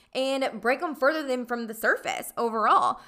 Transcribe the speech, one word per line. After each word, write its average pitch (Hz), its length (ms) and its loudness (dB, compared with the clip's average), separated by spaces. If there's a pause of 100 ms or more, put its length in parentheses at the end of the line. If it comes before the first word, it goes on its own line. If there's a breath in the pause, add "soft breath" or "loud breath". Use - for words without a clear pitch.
(140 loud breath)
and 262 440 -2
break 247 220 2
them 330 140 -4
further 302 280 2
than 247 220 -2
from 233 220 -6
the 220 80 -10
surface - 640 -2
overall. 233 680 2